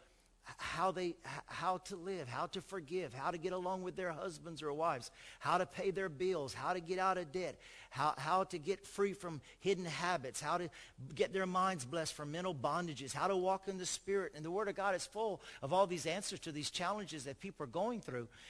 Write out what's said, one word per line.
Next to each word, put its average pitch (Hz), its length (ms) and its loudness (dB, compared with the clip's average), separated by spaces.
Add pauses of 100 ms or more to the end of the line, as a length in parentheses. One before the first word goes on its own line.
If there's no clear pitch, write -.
(480)
h-, - 100 -12
how 180 340 2
they, 180 140 0
h-, 170 100 -2 (320)
how 185 300 2
to 196 180 -6
live, 175 320 -4
how 131 200 0
to 185 140 -4
forgive, 165 520 -4
how 135 180 2
to 175 60 -4
get 180 160 0
along 185 300 0
with 180 120 -4
their 180 160 0
husbands 156 500 -6
or 151 120 0
wives, 151 360 2 (300)
how 156 180 4
to 185 80 4
pay 190 260 0
their 190 180 0
bills, 151 440 0
how 147 200 0
to 185 80 2
get 180 180 -2
out 185 180 6
of 165 140 -4
debt, 175 280 -2 (300)
how, 143 280 2
how 165 280 4
to 180 120 -6
get 180 300 -2
free 196 260 2
from 165 260 -6 (200)
hidden 185 260 2
habits, 156 560 0
how 151 160 2
to 175 100 0 (460)
get 208 180 4
their 190 140 2
minds 185 400 2
blessed 156 300 -2
from 147 160 -6
mental 175 240 -2
bondages, 143 580 0
how 147 140 2
to 190 100 4
walk 190 300 2
in 190 100 -2
the 180 80 -4
Spirit. 190 500 0
And 151 80 -8
the 160 60 -2
Word 202 180 2
of 196 80 -2
God 196 200 4
is 175 100 -2
full 208 360 -2 (200)
of 139 100 -2
all 190 140 10
these 165 220 0
answers 185 320 -2
to 165 120 -6
these 143 200 -4
challenges 175 540 -2
that 139 140 -6
people 170 260 -6
are - 20 -6
going 202 340 0
through. 123 260 -4 (220)